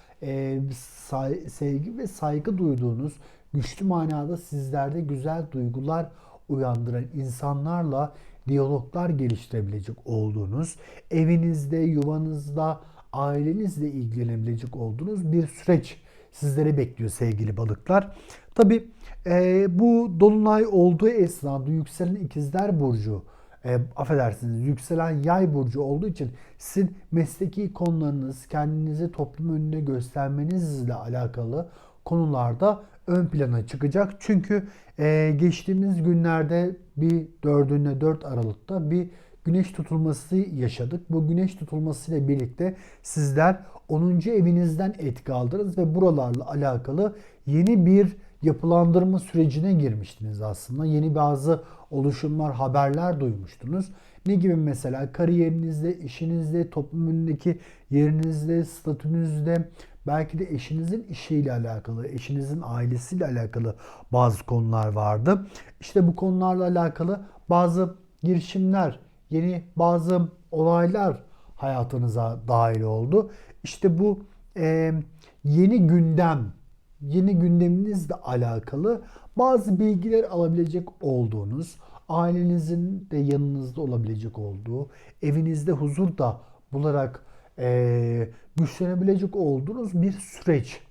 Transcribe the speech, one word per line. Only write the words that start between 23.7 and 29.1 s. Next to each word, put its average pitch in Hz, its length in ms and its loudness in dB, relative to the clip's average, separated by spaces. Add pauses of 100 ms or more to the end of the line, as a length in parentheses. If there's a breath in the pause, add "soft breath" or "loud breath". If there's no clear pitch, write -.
affedersiniz, 120 640 -2
yükselen 156 640 -2
Yay 175 300 2
Burcu 135 280 -2
olduğu 143 260 -2
için 143 240 -6 (260 loud breath)
sizin - 380 -2 (160 loud breath)
mesleki 180 640 -2
konularınız, 147 720 -2
kendinizi 156 640 -2